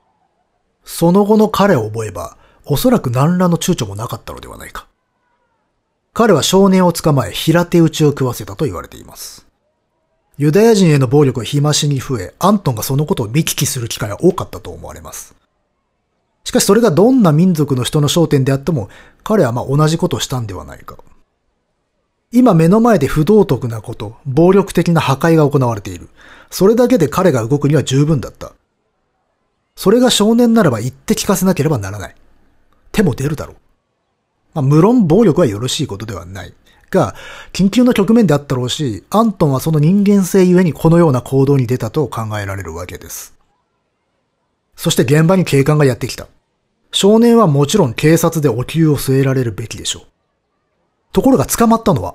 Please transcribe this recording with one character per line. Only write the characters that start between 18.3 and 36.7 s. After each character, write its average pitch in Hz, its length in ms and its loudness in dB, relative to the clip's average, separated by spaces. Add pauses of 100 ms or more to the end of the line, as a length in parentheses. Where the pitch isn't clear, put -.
で 127 80 -2
あ 135 60 0
っ - 20 -2
て 139 140 -6
も、 117 160 -4 (340)
彼 208 220 0
は 120 80 -2
ま 123 100 -6
あ - 40 -10
同 147 220 2
じ 165 100 -2
こ 135 100 -2
と 131 80 -6
を - 40 -6
し - 60 -8
た 131 140 -8
ん 113 60 -8
で 101 80 -12
は 76 100 -14
な 71 100 -18
い - 60 -20
か。 - 160 -20 (1400)
今 240 200 4
目 160 120 4
の 202 140 4
前 226 180 2
で 135 80 -2
不 151 200 -2
道 208 180 4
徳 127 240 -4
な 113 140 -10
こ 117 120 -12
と、 110 300 -14
暴 160 280 2
力 196 200 2
的 170 200 0
な 160 100 2
破 135 120 0
壊 165 220 2
が 151 120 4
行 143 100 0
わ 120 160 0
れ 101 80 -10
て 104 80 -12
い 87 80 -12
る。 80 100 -20 (420)
そ - 160 -2
れ 226 80 4
だ 240 140 2
け 247 80 2
で 160 120 2
彼 180 220 0
が 110 160 0
動 139 120 0
く 139 100 0
に 151 80 2
は 139 80 0
十 139 220 0
分 147 160 0
だ - 80 -12
っ - 20 -20
た。 - 220 -18 (1200)
そ - 140 -2
れ 240 100 4
が 247 80 4
少 214 260 2
年 240 200 2
な 226 80 4
ら 160 80 2
ば 113 100 -4
言 120 80 -6
っ - 40 -14
て - 200 -4
聞 - 140 -6
か 196 100 0
せ 180 80 -4
な 185 100 2
け 165 80 -2
れ 143 60 0
ば 156 80 0
な 98 140 -6
ら 104 80 -12
な - 100 -12
い。 - 60 -20 (760)
手 - 120 0
も 151 120 0
出 131 140 -6
る 160 80 -6
だ 90 80 -10
ろ 92 80 -18
う。 - 40 -20 (1000)
ま 165 60 -6
あ、 - 20 -2
無 143 180 2
論 220 260 4
暴 180 180 4
力 175 180 2
は 160 40 2
よ 101 120 -4
ろ 127 100 -8
し - 160 -6
い - 20 -8
こ 98 120 -10
と 110 80 -14
で 107 80 -10
は 82 100 -14
な 92 200 -16
い。 85 100 -20 (380)